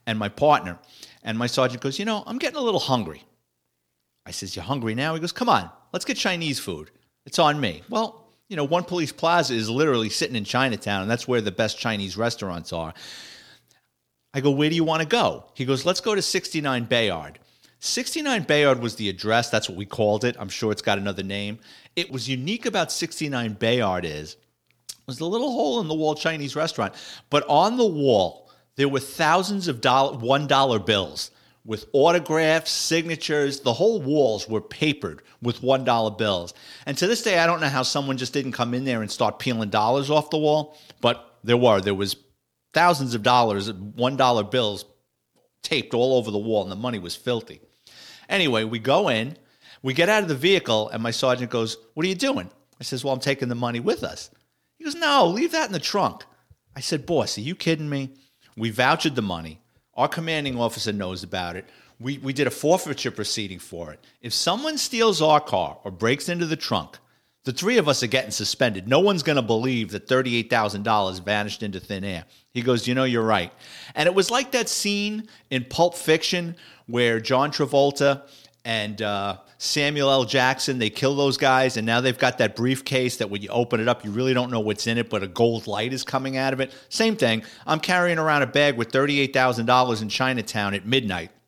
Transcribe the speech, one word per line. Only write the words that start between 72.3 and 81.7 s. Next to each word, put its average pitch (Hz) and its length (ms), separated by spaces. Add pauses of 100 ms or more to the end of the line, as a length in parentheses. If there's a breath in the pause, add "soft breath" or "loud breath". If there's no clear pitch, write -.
He 123 100
goes, 120 260
"You 123 60
know, 131 100
you're 120 180
right." 104 300 (420 loud breath)
And 156 120
it 180 80
was 190 160
like 262 220
that 233 180
scene 208 580 (220 loud breath)
in 127 140
Pulp 170 300
Fiction 170 640 (300 loud breath)
where 117 320
John 131 320
Travolta 139 760 (380 loud breath)
and, 107 340
uh, 101 380 (180 soft breath)
Samuel 143 540
L. 135 140
Jackson, 131 540
they 110 120
kill 139 260
those 139 220
guys, 131 400